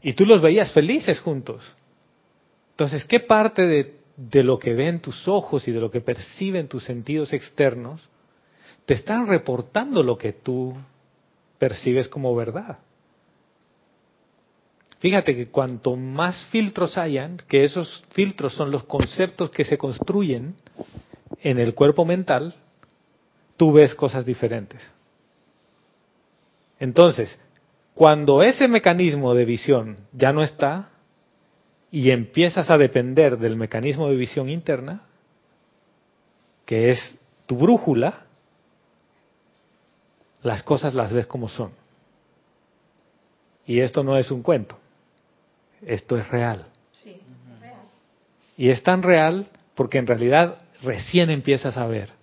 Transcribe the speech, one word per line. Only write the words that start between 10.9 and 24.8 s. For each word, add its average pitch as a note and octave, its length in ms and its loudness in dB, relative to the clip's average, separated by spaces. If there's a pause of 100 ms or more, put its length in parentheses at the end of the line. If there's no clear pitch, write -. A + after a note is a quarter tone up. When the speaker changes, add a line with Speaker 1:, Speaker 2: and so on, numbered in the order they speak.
Speaker 1:
percibes B2+ 500 -2
como C3 260 -4
verdad? A#2 440 -8 (2250)
Fíjate F3+ 360 0
que A#2+ 140 -8
cuanto B2+ 480 -4
más C#3 500 -6
filtros G3+ 500 -4
hayan, D#3+ 420 -6 (100)
que C#3 160 6
esos D3+ 480 -4
filtros F#3+ 420 -4
son C#3+ 160 -4
los C#3 140 -4
conceptos D#3+ 680 -4
que - 140 -4
se D3 120 -2
construyen D3 760 -4 (880)
en C3 160 0
el A#2 160 0
cuerpo C#3+ 300 4
mental, E3 500 -2 (1040)
tú D#3 160 4
ves D3 240 8
cosas C3 280 -4
diferentes. A#2 560 -6 (2000)